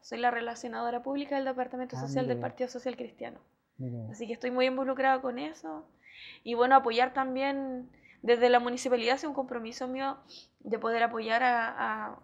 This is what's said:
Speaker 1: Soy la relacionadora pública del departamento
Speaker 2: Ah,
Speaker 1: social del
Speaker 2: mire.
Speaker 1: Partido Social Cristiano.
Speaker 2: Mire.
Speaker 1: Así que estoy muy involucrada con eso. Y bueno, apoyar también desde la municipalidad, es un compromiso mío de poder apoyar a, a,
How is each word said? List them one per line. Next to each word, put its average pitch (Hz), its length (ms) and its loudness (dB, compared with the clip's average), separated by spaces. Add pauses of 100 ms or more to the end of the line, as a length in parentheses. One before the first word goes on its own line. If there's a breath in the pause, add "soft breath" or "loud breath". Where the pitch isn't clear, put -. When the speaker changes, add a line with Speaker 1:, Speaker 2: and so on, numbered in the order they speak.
Speaker 1:
Soy 233 180 -10
la 240 120 2
relacionadora 233 720 -4
pública 277 320 -4
del 277 100 0
departamento 254 520 -6
Speaker 2:
Ah, 262 40 -6
Speaker 1:
social 269 260 -2
del 175 100 0
Speaker 2:
mire. - 100 -4
Speaker 1:
Partido 247 220 -6
Social 247 260 -8
Cristiano. - 440 -12 (380)
Speaker 2:
Mire. 120 340 -8
Speaker 1:
Así 214 160 -10
que 226 60 -6
estoy 240 180 -6
muy 254 140 2
involucrada 262 560 2
con 247 180 -4
eso. 311 460 -10 (580 loud breath)
Y 233 100 -4
bueno, 247 220 8
apoyar 254 380 6
también 262 760 -2 (320 loud breath)
desde 240 280 6
la 240 100 8
municipalidad, 240 560 2
es 277 80 -4
un 294 100 -4
compromiso 247 540 -6
mío 269 300 -4 (420 loud breath)
de 220 180 -4
poder 233 260 2
apoyar 226 400 2
a, 240 260 4
a, 220 540 -4